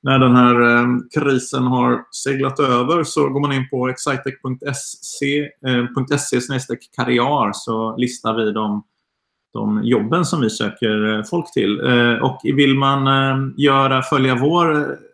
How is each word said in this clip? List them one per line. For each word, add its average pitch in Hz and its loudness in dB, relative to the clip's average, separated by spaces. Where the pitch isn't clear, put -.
när 135 4
den 127 6
här, 123 6
eh, 120 4
krisen 135 0
har 123 0
seglat 135 -4
över, 135 2
så 143 0
går 139 -2
man 143 0
in 135 -2
på 127 -2
excitec 135 -6
punkt 127 -6
se, 143 -4
eh, 127 -2
punkt 139 -2
se 123 -2
snedstreck 127 -6
karriär, 123 0
så 113 -6
listar 123 -4
vi 110 0
de, 104 -4
de 107 -2
jobben 120 0
som 156 -2
vi 110 0
söker, 107 -2
eh, 107 -6
folk 170 -6
till. 104 -2
Eh, 120 4
och 135 -2
vill 139 2
man, 135 2
eh, 135 0
göra, 135 4
följa 131 2
vår 147 0